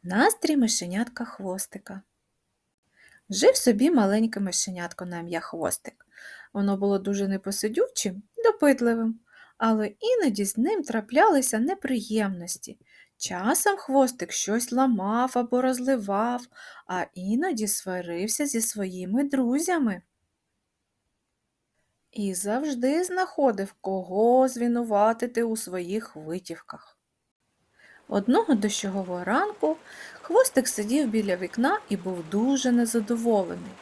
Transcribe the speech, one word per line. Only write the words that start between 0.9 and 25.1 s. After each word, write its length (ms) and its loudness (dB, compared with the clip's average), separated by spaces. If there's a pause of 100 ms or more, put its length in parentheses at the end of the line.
Хвостика. 760 -10 (1300)
Жив 260 6
собі 340 6
маленьке 500 2
мишенятко 680 -6
на 120 -10
ім'я 220 -6
Хвостик. 680 -6 (460)
Воно 240 0
було 220 0
дуже 300 -2
непосидючим, 960 -2 (220)
допитливим, 760 2 (380)
але 280 2
іноді 580 0
з 120 0
ним 260 0
траплялися 760 2
неприємності. 1200 -4 (400)
Часом 580 2
Хвостик 560 0
щось 400 -2
ламав 600 0
або 280 0
розливав, 840 -2 (400)
а 180 -4 (100)
іноді 540 -2
сварився 800 -2
зі 140 -2
своїми 640 -2
друзями. 800 -2 (2250)
І 180 -4
завжди 680 0
знаходив, 760 0
кого 680 2
звинуватити 920 0